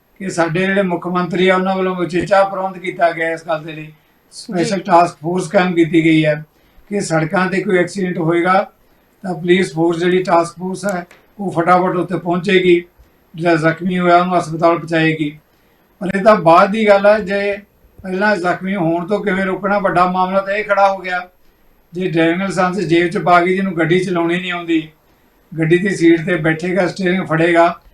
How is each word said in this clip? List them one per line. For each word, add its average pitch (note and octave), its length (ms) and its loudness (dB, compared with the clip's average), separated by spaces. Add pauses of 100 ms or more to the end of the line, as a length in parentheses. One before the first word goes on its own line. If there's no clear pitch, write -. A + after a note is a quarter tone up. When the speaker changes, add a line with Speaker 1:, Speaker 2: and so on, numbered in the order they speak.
(200)
Speaker 1:
ਕਿ F#3+ 100 -8
ਸਾਡੇ E3+ 300 -2
ਜਿਹੜੇ G3 240 0
ਮੁੱਖ F3 240 -4
ਮੰਤਰੀ F3+ 400 -2
ਆ F#3 80 4
ਉਹਨਾਂ F#3+ 200 -2
ਵੱਲੋਂ F#3 200 -2
ਉਚੇਚਾ F3 480 0
ਪ੍ਰਬੰਧ F#3+ 340 -6
ਕੀਤਾ F3 340 -2
ਗਿਆ E3 200 -4
ਇਸ D#3+ 140 -10
ਗੱਲ D#3 180 -4
ਦੇ D#3+ 80 -14
ਲਈ, D#3 200 -16 (420)
ਸਪੈਸ਼ਲ F3+ 420 -4
Speaker 2:
ਜੀ। F3+ 60 -6
Speaker 1:
ਟਾਸਕ F3 360 2
ਫੋਰਸ F3 300 -4
ਕਾਇਮ F3+ 260 0
ਕੀਤੀ E3 300 2
ਗਈ D#3 200 4
ਹੈ D3+ 100 2 (560)
ਕਿ G3+ 120 -2
ਸੜਕਾਂ D#3+ 440 -2
ਤੇ F#3 160 -2
ਕੋਈ F#3 160 0
ਐਕਸੀਡੈਂਟ F3+ 400 -4
ਹੋਏਗਾ E3+ 420 2 (640)
ਤਾਂ F#3 100 -6
ਪੁਲਿਸ F3 400 0
ਫੋਰਸ E3 240 0
ਜਿਹੜੀ F3+ 240 0
ਟਾਸਕ E3+ 360 0
ਫੋਰਸ F3+ 280 -8
ਹੈ F#3 200 -4 (320)
ਉਹ G3 140 -6
ਫਟਾਫਟ F3+ 440 2
ਉੱਥੇ F3 220 -4
ਪਹੁੰਚੇਗੀ, F3+ 640 2 (520)
ਜਿਹੜਾ E3+ 220 0
ਜ਼ਖਮੀ E3 420 -2
ਹੋਇਆ F3 180 4
ਉਹਨੂੰ F3+ 220 2
ਹਸਪਤਾਲ D#3+ 380 0
ਪਹੁੰਚਾਏਗੀ। D#3+ 640 -2 (600)
ਪਰ F#3 140 -4
ਇਹ G3 100 -2
ਤਾਂ G#3+ 120 6
ਬਾਅਦ F3 340 6
ਦੀ A3 180 0
ਗੱਲ G3 180 4
ਹੈ, G#3+ 140 6
ਜੇ G3+ 380 -4 (400)
ਪਹਿਲਾਂ G3 380 -2
ਜ਼ਖਮੀ F3 400 -4
ਹੋਣ E3+ 300 -2
ਤੋਂ G3+ 140 -2
ਕਿਵੇਂ F#3+ 260 -2
ਰੋਕਣਾ, G3 320 -2
ਵੱਡਾ F3+ 300 2
ਮਾਮਲਾ F#3 320 0
ਤਾਂ G3 140 -6
ਇਹ G#3 100 -4
ਖੜਾ G3 240 2
ਹੋ G3 100 -2
ਗਿਆ। F3+ 300 -8 (640)
ਜੇ F3+ 180 -4
ਡਰਾਈਵਿੰਗ E3 300 2
ਲਾਇਸੈਂਸ F#3 380 -2
ਜੇਬ E3+ 300 0
'ਚ G3 100 -4
ਪਾ F3 220 4
ਕੇ F3+ 140 0
ਜਿਹਨੂੰ F#3+ 240 -4
ਗੱਡੀ E3 220 2
ਚਲਾਉਣੀ F3 360 -2
ਨਹੀਂ F3+ 160 -6
ਆਉਂਦੀ, E3 360 -4 (640)
ਗੱਡੀ D#3+ 260 2
ਦੀ G3 120 0
ਸੀਟ E3 360 2
ਤੇ F3+ 100 -2
ਬੈਠੇਗਾ, F3 500 -2
ਸਟੀਅਰਿੰਗ F3+ 400 -2
ਫੜੇਗਾ, E3+ 400 4 (280)